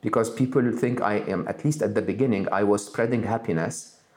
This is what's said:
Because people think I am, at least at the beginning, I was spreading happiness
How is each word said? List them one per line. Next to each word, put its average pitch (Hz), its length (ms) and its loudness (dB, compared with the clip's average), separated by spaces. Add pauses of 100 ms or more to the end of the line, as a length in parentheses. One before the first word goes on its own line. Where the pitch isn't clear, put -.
Because 113 280 2
people 127 420 2
think 123 280 0
I 104 160 0 (160)
am, 85 160 -2
at - 160 -8
least 151 160 0
at 104 140 0
the 110 80 2
beginning, 98 480 0
I 98 140 2
was 101 200 2
spreading 117 380 0
happiness 98 760 -4 (180)